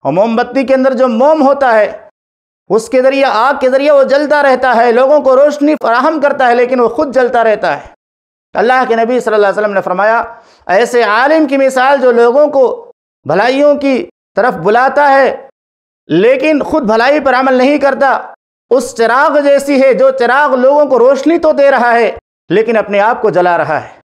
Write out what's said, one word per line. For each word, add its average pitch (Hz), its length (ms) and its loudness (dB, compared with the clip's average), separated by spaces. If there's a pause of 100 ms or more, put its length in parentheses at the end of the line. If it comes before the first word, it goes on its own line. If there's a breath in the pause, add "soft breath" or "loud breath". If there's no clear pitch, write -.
और 139 60 -2
मोमबत्ती 226 520 -2
के 269 100 0
अंदर 262 200 0
जो 254 140 0
मोम 277 340 0
होता 277 300 0
है, 214 380 -2 (600)
उसके 220 320 -2
ज़रिए, 269 220 2
आग 254 360 0
के 254 100 0
ज़रिए 269 220 0
वो 277 120 4
जलता 285 380 0
रहता 262 320 0
है, 233 180 2
लोगों 269 300 2
को 262 140 2
रोशनी 294 400 2
फराहम 262 440 -2
करता 269 280 0
है, 240 80 2
लेकिन 247 240 0
वो 233 100 2
खुद 277 220 -4
जलता 240 300 0
रहता 202 340 -2
है। - 180 -16 (600)
अल्लाह 254 300 0
के 226 100 -2
नबी 233 240 -2
सल्लल्लाहु 208 340 0
अलैहि 196 80 -4
वसल्लम 202 140 -4
ने 185 60 0
फरमाया, 202 600 -4 (280 loud breath)
"ऐसे 233 340 0
आलिम 277 420 0
की 269 120 -4
मिसाल 269 400 0
जो 254 140 2
लोगों 240 360 2
को 269 460 -2 (340)
भलाइयों 262 480 0
की 277 240 -2 (360)
तरफ 240 180 0
बुलाता 240 540 0
है, 269 400 0 (600)
लेकिन 254 520 0
खुद 311 220 -4
भलाई 240 360 0
पर 269 140 0
अमल 262 240 0
नहीं 277 220 2
करता, 269 560 -2 (360)
उस - 260 -2
चिराग 269 400 0
जैसी 277 420 0
है 262 140 4
जो 262 180 2
चिराग 262 420 0
लोगों 269 320 2
को 269 120 0
रोशनी 269 400 2
तो 320 160 0
दे 277 160 2
रहा 240 220 0
है, 226 260 0 (320)
लेकिन 220 260 0
अपने 202 240 -2
आप 233 220 0
को 214 100 0
जला 175 240 0
रहा 151 240 -4
है।" 113 160 -16 (100)